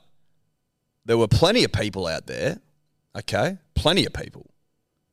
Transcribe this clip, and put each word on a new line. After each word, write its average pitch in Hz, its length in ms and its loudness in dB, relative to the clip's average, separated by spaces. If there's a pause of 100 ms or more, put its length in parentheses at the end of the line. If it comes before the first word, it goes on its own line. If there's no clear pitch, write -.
(1040)
there 117 120 2
were 113 100 4
plenty 190 360 4
of 110 80 0
people 95 360 -4
out 80 200 -6
there, 73 320 -4 (580)
okay? 127 400 -4 (180)
Plenty 156 300 2
of - 80 -8
people. - 340 -14 (640)